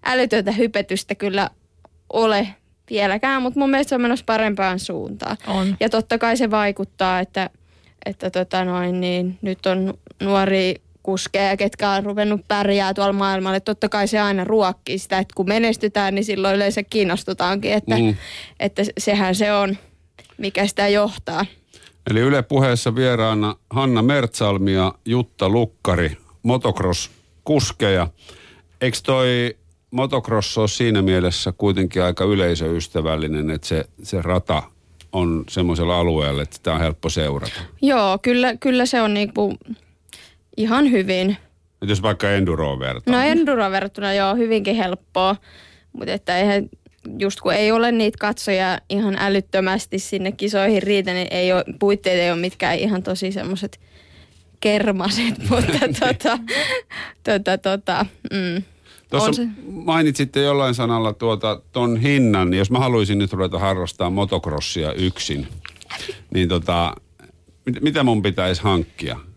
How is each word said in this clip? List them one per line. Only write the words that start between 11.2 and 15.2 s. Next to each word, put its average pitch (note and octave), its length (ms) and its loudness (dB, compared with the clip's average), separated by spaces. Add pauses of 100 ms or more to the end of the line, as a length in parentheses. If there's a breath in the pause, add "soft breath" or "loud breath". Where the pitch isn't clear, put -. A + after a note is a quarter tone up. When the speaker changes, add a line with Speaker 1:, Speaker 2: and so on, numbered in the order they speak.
Speaker 1:
ketkä G3+ 320 -2
on G3 140 0
ruvennut G#3 440 -2
pärjää G3+ 460 0
tuolla G3 200 0
maailmalla. F#3+ 440 0
Et F#3+ 60 -4
totta G#3 260 -2
kai G3+ 180 0
se G#3+ 120 0
aina G3 240 0
ruokkii G3 540 0
sitä, F#3+ 220 -2
että G3 160 -4